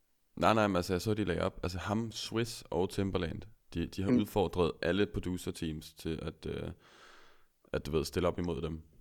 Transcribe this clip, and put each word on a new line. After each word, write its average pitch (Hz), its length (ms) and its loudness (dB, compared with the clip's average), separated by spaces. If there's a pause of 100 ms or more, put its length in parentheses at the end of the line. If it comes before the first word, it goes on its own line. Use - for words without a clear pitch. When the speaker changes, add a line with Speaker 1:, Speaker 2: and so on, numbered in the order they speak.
(360)
Speaker 1:
Nej, 92 180 6
nej, 110 140 6
men 98 80 4
altså, 90 180 2
jeg 87 80 2
så, 107 120 2
de 104 100 0
lagde 85 180 0
op. 92 220 -2
Altså, 90 140 -2
ham, 107 340 -2
Swiss - 580 -4
og 92 200 2
Timbaland, 92 520 -2 (320)
de, 85 140 -2
de - 160 -6
har 98 80 4
Speaker 2:
Mm. 123 60 8
Speaker 1:
udfordret 90 540 2 (100)
alle 95 240 4
producer-teams 87 880 -4
til 80 280 -4
at, - 240 -8
øh, 80 240 -4 (1040)
at, - 120 0
du 71 60 -8
ved, 73 140 2
stille 87 220 0
op 85 120 0
imod 87 220 -2
dem. 80 200 -4 (200)